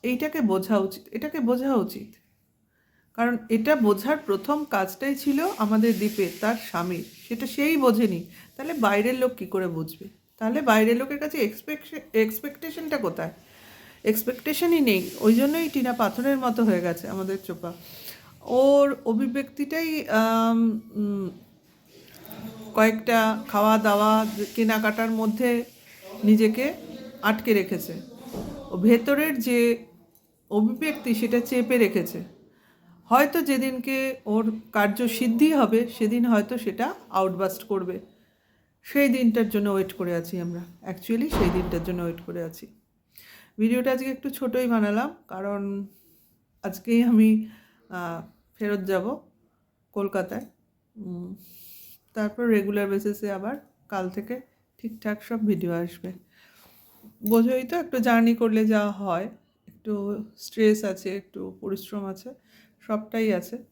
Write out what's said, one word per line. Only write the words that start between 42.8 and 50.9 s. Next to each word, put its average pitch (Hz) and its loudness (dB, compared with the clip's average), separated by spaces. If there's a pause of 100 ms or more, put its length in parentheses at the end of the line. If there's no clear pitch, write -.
ভিডিওটা 247 2
আজকে 262 -2
একটু 269 -6
ছোটোই 254 -2
বানালাম, 226 0 (120)
কারণ 196 -6 (760)
আজকেই 233 2
আমি, 220 6 (400)
আহ, 170 -8 (380)
ফেরত 208 -2
যাব 190 -2 (760)
কলকাতায়। - -4 (500)